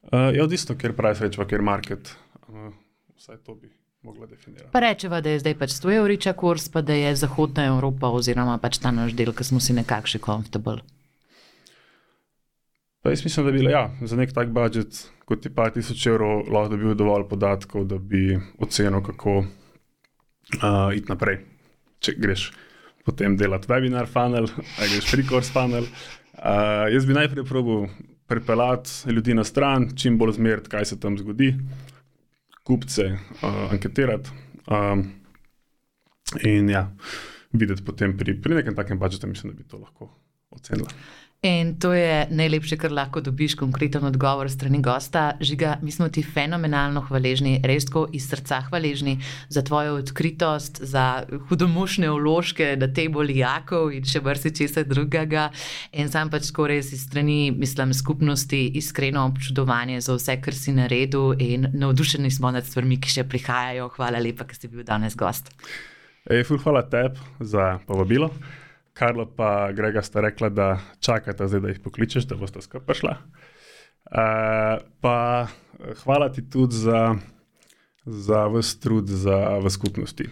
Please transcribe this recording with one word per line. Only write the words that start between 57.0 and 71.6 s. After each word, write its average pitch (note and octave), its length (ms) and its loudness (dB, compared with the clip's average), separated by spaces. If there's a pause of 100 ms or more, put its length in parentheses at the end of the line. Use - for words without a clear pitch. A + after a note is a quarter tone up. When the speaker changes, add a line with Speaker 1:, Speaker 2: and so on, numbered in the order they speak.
Speaker 2:
strani, D3 420 2
mislim, C3 400 0
skupnosti C#3+ 720 0 (160)
iskreno C#3 480 0
občudovanje C3 760 0
za B2+ 140 0
vse, B2+ 240 -2
kar C3+ 160 -4
si - 180 -4
naredil, C3+ 720 2
in B2 320 0
navdušeni C#3 560 2
smo B2+ 240 0
nad B2 80 -2
stvarmi, B2+ 400 0
ki - 160 -2
še B2+ 80 0
prihajajo. B2+ 720 -4
Hvala A#2+ 240 0
lepa, A#2 240 -4
ker - 160 -18
si A#2 80 -14
bil A#2+ 160 -14
danes G#2+ 320 0
gost. - 320 -2 (800)
Speaker 1:
Ej, A#2+ 160 4
ful D3 160 0
hvala C#3+ 240 2
tebi B2+ 320 0 (240)
za F#2+ 400 2
povabilo. G#2+ 480 2 (640)
Karlo A#2+ 340 0
pa G2+ 460 0
Grega G#2+ 300 0
sta - 180 -2
rekla, G#2+ 280 0
da G2+ 180 2 (340)
čakata G2+ 480 -2
zdaj, G2+ 120 2